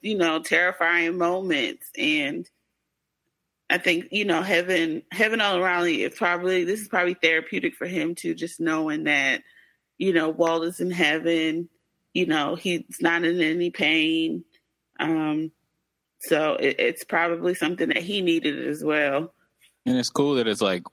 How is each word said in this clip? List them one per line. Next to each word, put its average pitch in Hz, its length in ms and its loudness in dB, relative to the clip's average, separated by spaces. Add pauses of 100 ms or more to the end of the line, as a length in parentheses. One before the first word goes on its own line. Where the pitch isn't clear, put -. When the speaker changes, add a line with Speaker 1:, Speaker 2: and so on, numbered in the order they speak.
Speaker 1:
you 208 160 -2
know, 160 240 2
terrifying 170 760 0
moments. 175 800 -2
And 151 520 -2 (1200)
I 180 80 2
think, 180 340 0
you 208 140 -2
know, 170 160 2
Heaven, 175 720 0
Heaven 220 300 2
All 196 160 2
Around 180 280 0
Me 156 180 0
is - 120 -4
probably, 180 480 0
this 208 180 -2
is 202 60 -12
probably 180 280 0
therapeutic 165 600 0
for 160 120 -8
him 170 280 -2
too, 165 200 -6
just 165 240 -10
knowing 160 460 -2
that, 139 360 2 (560)
you 190 160 2
know, 160 160 2
Walt 165 360 2
is 180 140 -6
in 180 120 -2
heaven, 160 800 0 (440)
you 180 120 2
know, 156 300 0
he's 175 280 -4 (180)
not 170 240 2
in 175 160 2
any 170 280 0
pain. 160 760 0 (560)
Um, 156 520 -2 (680)
so 156 340 2
it, - 240 0
it's - 240 0
probably 170 500 0
something 175 360 -2
that - 140 0
he 196 180 -2
needed 151 460 0
as 151 160 -6
well. 151 500 0 (520)
Speaker 2:
And 127 120 2
it's 123 120 -2
cool 143 260 2
that 117 120 2
it's, 104 140 0
like, 92 320 2